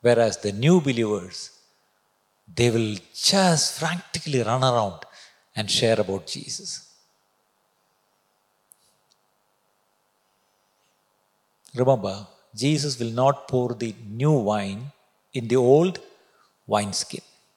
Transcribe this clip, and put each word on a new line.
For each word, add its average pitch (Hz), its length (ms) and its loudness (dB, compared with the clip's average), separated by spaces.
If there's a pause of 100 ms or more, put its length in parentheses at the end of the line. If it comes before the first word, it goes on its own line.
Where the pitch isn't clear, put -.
Whereas 117 380 4
the 101 140 -6
new 147 280 4
believers, 107 680 -4 (1040)
they 120 160 2
will 110 260 0 (180)
just 185 640 2
frantically 160 640 -4
run 117 200 0
around 113 380 0 (560)
and 107 140 -6
share 113 300 2
about 95 260 -4
Jesus. - 640 -12 (4000)
Remember, 104 520 0 (280)
Jesus 139 440 -2
will 117 120 -4
not 127 360 0
pour 123 280 0
the 113 200 -8 (120)
new 120 260 0
wine 104 580 -2 (420)
in 117 160 -6
the 120 80 2
old 143 420 4 (680)
wineskin. 104 540 -4 (360)